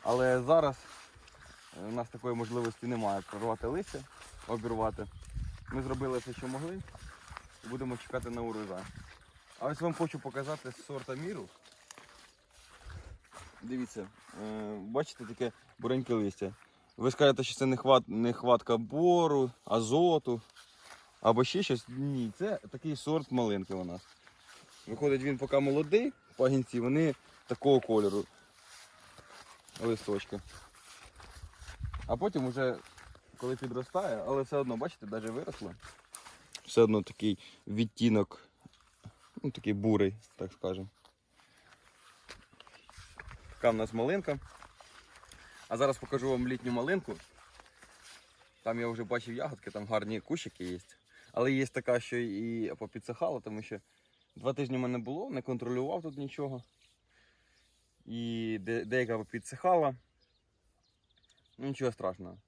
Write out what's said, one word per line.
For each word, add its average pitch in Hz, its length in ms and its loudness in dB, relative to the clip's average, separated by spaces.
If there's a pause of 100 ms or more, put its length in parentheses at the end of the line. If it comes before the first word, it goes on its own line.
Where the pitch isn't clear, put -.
Але 127 380 4
зараз, 143 340 6 (1000)
е, 92 120 -10
у - 20 -6
нас 120 180 -6
такої 123 260 -4
можливості 117 520 -2
немає 107 420 0
прорвати 110 380 -2
листя, 165 320 -4 (480)
обірвати. 110 600 -2 (640)
Ми 135 100 -2
зробили 131 360 -2
все, 120 160 -6
що 131 140 -8
могли, 160 340 -6 (840)
і - 20 -12
будемо 127 300 -6
чекати 123 320 -6
на 120 120 -4
урожай. 107 420 -4 (760)
А 120 80 -2
ось 151 140 -4
вам 170 120 0
хочу 156 260 -4
показати 135 520 -6 (160)
сорт 139 220 -10
Аміру. 143 360 -6 (2250)
Дивіться, 113 460 -6 (360)
е, 107 360 -6
бачите, 117 460 -2
таке 117 260 -4 (280)
буреньке 123 340 2
листя. 104 400 0 (460)
Ви 123 120 4
скажете, 135 320 6
що - 120 -4
це 135 100 0
нехват-, 131 420 6
нехватка 117 680 2
бору, 147 720 4 (140)
азоту 123 760 4 (800)
або 113 220 6
ще 185 200 2
щось. 123 240 0
Ні, 127 500 -2
це 202 220 -2 (100)
такий 147 260 -6
сорт 147 360 -2
малинки 104 420 2
у 92 120 -4
нас. 87 160 -8 (880)
Виходить, 135 340 2
він 135 160 0
поки 139 220 2
молодий, 151 540 4 (240)
пагінці, 131 420 4
вони 139 360 4 (320)
такого 131 320 6
кольору 104 460 4 (1600)
листочки. 104 580 -2 (1700)
А 117 100 0
потім 160 280 2
уже, 127 300 0 (600)
коли 127 180 -2
підростає, 123 720 -2
але 135 140 2
все 135 160 -2
одно, 123 200 0
бачите, 139 280 -6
навіть 110 240 -6
виросло. 117 440 -8 (920)
Все - 160 6
одно 110 200 8
такий 107 360 -2 (300)
відтінок, 107 800 2 (960)
ну, 139 80 -2
такий - 220 -2
бурий, 101 420 4 (200)
так 92 180 -8
скажемо. 95 340 -6 (2500)
Така - 200 2
в 113 40 4
нас 110 200 0
малинка. 143 460 0 (1300)
А 117 80 -2
зараз 135 200 4
покажу 131 320 -2
вам 123 180 2
літню 123 240 -2
малинку. 160 440 0 (1500)
Там 117 160 -2
я 117 80 -2
вже 117 160 -4
бачив 117 320 -4
ягодки, 127 360 -6
там 104 160 -8
гарні 107 320 0
кущики - 460 -6
є. 90 140 -6 (540)
Але 127 180 2
є 135 160 2
така, 123 320 2
що 120 180 -4
і 113 580 -2
попідсихала, 117 640 -4
тому 107 220 -8
що 107 180 -8 (560)
два 135 180 -2
тижні 131 240 -2
в - 20 0
мене 123 180 0
було, 139 320 -6
не - 120 -4
контролював 127 600 -2
тут 151 160 -10
нічого. 135 460 -6 (1400)
І 113 560 -4
де-, 113 240 -2
деяка 117 320 0
попідсихала. 135 800 0 (1600)
Ну, 131 100 -6
нічого 131 240 -2
страшного. 92 460 -6 (100)